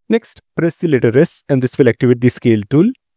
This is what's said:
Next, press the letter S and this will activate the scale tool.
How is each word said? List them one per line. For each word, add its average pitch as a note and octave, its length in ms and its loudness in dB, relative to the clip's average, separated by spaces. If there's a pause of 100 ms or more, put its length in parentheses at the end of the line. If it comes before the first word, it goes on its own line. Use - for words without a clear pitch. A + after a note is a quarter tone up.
Next, - 320 -6 (160)
press D#3+ 200 -4
the E3+ 120 -4
letter B2 300 2
S - 320 0
and C3 120 0
this B2+ 140 -6
will C3 120 4
activate A#2+ 340 0
the B2+ 80 2
scale A2 400 0
tool. E3+ 200 2 (260)